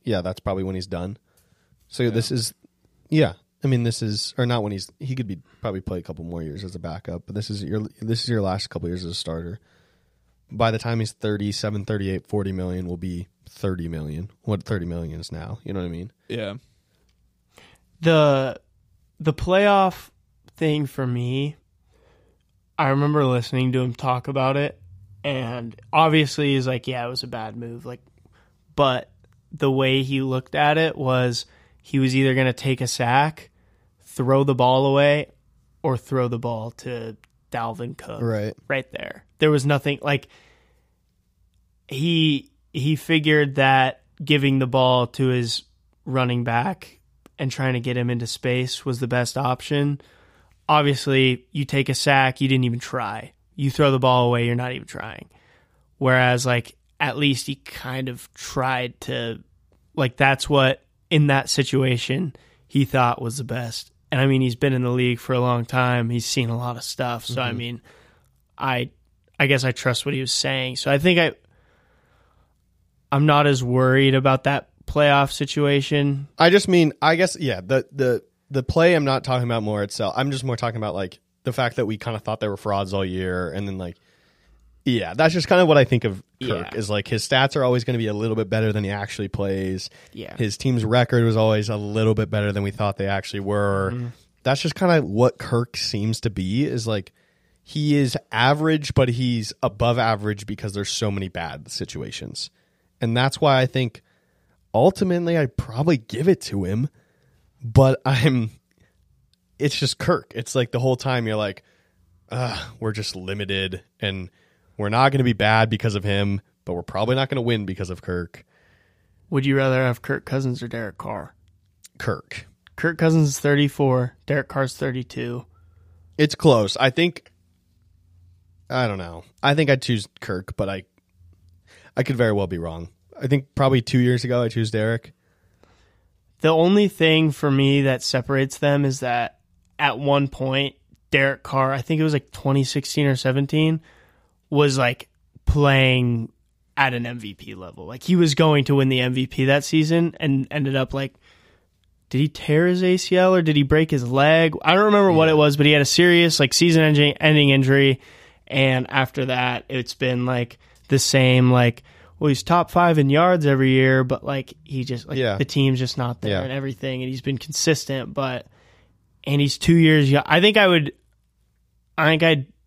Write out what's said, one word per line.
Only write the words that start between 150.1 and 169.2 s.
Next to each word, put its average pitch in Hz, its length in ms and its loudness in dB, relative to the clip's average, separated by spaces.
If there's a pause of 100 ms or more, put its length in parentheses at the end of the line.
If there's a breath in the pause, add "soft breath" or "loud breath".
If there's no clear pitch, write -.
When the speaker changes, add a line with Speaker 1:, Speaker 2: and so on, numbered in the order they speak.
Speaker 3:
and 139 320 0
ended 135 260 -2
up, 131 160 -2
like, 135 200 -6 (960 soft breath)
did 127 100 -2
he 151 100 2
tear 156 380 0
his 180 160 0
A 180 120 4
C 185 220 0
L 185 180 6
or 180 60 4
did 156 160 2
he 143 60 4
break 156 280 2
his 123 160 0
leg? 156 540 4
I 160 140 4
don't 208 100 6
remember 202 260 6
what 160 140 6
Speaker 1:
Yeah. 160 80 6
Speaker 3:
it 156 40 6
was, 147 200 6
but 147 80 4
he 151 80 8
had 147 80 6
a 139 40 4
serious, 170 540 6
like, - 140 4
season-ending, 156 640 4
ending 151 320 6
injury. 135 500 4 (480 loud breath)
And 131 420 0
after 135 360 -2
that, 127 440 -2
it's 127 240 -6
been, 127 320 -2
like, 123 320 -4 (300 soft breath)
the 135 120 2
same, 127 520 6
like, 120 320 4 (340 soft breath)
well, 151 120 0
he's 131 140 0
top 170 280 2
five 175 260 4
in 139 120 4
yards 165 360 4
every 135 240 4
year, 131 340 4
but, 127 220 -4
like, 135 280 -6 (120)
he 131 180 -8
just, 123 240 -8
like, 131 100 -6
Speaker 1:
Yeah. 113 200 0
Speaker 3:
the 135 80 0
team's 135 340 2
just 127 180 -4
not 120 240 -4
there 107 100 -2
Speaker 1:
Yeah. 95 100 0
Speaker 3:
and 131 100 -6
everything, 135 500 -6
and 127 80 -6
he's 131 120 -8
been 135 160 -4
consistent, 139 760 -4
but, 131 340 -6 (760 soft breath)